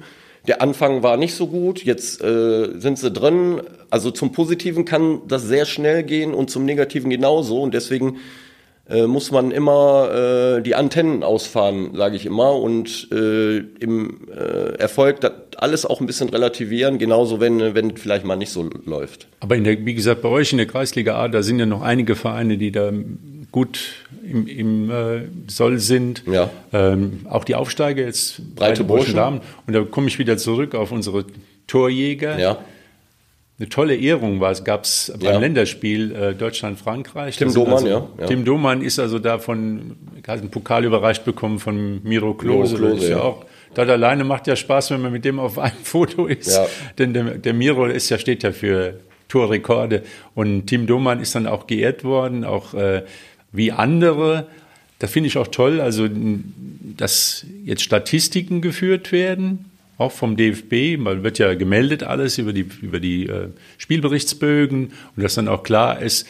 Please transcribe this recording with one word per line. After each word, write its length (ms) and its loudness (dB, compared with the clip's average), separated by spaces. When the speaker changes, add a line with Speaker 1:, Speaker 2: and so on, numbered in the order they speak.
Speaker 1:
Der 140 2
Anfang 420 2
war 140 4
nicht 160 -2
so 140 -2
gut, 360 -2
jetzt, 400 -2
äh, 560 2
sind 180 0
sie 140 -2
drin. 480 2
Also 220 0
zum 200 -2
Positiven 540 0
kann 420 0
das 160 -2
sehr 220 2
schnell 380 0
gehen 300 -2
und 160 -2
zum 140 -4
Negativen 460 0
genauso 520 2
und 120 -2
deswegen, 460 -2
äh, 180 4
muss 220 0
man 220 2
immer, 1080 4
äh, 20 0
die 140 0
Antennen 460 2
ausfahren, 760 0
sage 200 0
ich 100 -8
immer, 300 2
und, 560 -2
äh, 460 2
im, 600 -4
äh, 440 -2
Erfolg 420 2
das 140 0
alles 280 0
auch 140 -2
ein 80 -2
bisschen 220 -4
relativieren, 680 0
genauso 440 2
wenn, 340 2
wenn 220 0
vielleicht 260 -2
mal 140 -2
nicht 140 -6
so 180 -4
läuft. 420 -8
Speaker 2:
Aber 160 0
in 80 0
der, 200 0
wie 80 -4
gesagt, 280 0
bei 80 0
euch 240 0
in 40 2
der 100 2
Kreisliga 540 -2
A, 60 0
da 160 0
sind 160 0
ja 60 2
noch 160 -2
einige 340 0
Vereine, 420 -2
die 140 -2
da 200 0
gut 280 -2
im, 200 -2
im, 440 -2
äh, 300 -4
Soll 320 2
sind. 520 0
Speaker 1:
Ja. 180 4
Speaker 2:
Ähm, 580 2
auch 140 0
die 120 -2
Aufsteiger 480 -2
jetzt, 340 -6
Speaker 1:
Breite 180 -16
Speaker 2:
Breite 280 2
Burschen 40 0
Speaker 1:
Burschen. 280 4
Speaker 2:
Damen. 260 2
Und 60 0
da 80 4
komme 260 0
ich 120 -2
wieder 180 2
zurück 380 -2
auf 160 -2
unsere 340 -4
Torjäger. 720 0
Speaker 1:
Ja. 180 2
Speaker 2:
Eine 120 -8
tolle 260 2
Ehrung 440 0
war, 140 2
gab's 680 -2
beim 140 2
Speaker 1:
Ja. 60 4
Speaker 2:
Länderspiel, 760 0
äh, 200 -2
Deutschland-Frankreich. 1000 -8
Speaker 1:
Tim 100 2
Speaker 2:
Das 80 2
sind 100 6
Speaker 1:
Domann, 80 4
Speaker 2:
also, 60 2
Speaker 1:
ja, 180 0
ja. 80 -4
Speaker 2:
Tim 180 0
Domann 380 2
ist 160 -2
also 200 0
da 200 0
von, 580 -6
hat 120 -6
einen 120 -10
Pokal 340 0
überreicht 400 2
bekommen 340 -2
von 440 -4
Miro 320 0
Klose. 400 2
Speaker 1:
Miro 100 2
Klose, 100 4
Speaker 2:
Das 80 0
ist 60 2
ja 80 2
Speaker 1:
ja. 60 0
Speaker 2:
auch, 220 -4
das 160 2
alleine 360 4
macht 200 -2
ja 100 2
Spaß, 360 0
wenn 100 -2
man 100 -4
mit 140 -4
dem 140 0
auf 180 -4
einem 200 0
<laughs> 60 -16
Foto 440 0
ist. 280 0
Speaker 1:
Ja. 120 4
Speaker 2:
Denn 160 2
der, 80 0
der 160 -2
Miro 320 2
ist 220 -2
ja, 100 0
steht 240 -2
ja 80 2
für 480 -2
Torrekorde. 760 2
Und 320 0
Tim 180 2
Domann 340 2
ist 140 -6
dann 140 -2
auch 180 -4
geehrt 380 0
worden, 420 -2
auch, 300 -4
äh, 260 0
wie 200 0
andere. 720 2
Das 100 -4
finde 180 0
ich 100 -2
auch 100 0
toll, 340 2
also, 240 0
n-, 480 -4
dass 500 -2
jetzt 160 -4
Statistiken 800 0
geführt 500 -2
werden, 540 0
auch 140 -2
vom 260 -2
D 120 4
F 200 -4
B. 280 0
Man 260 -2
wird 160 0
ja 160 4
gemeldet 480 2
alles 340 -2
über 160 -2
die, 120 -2
über 180 -6
die, 280 -2
äh, 200 -6
Spielberichtsbögen 1120 0
und 80 -2
dass 120 0
dann 120 0
auch 160 0
klar 360 2
ist, 300 -2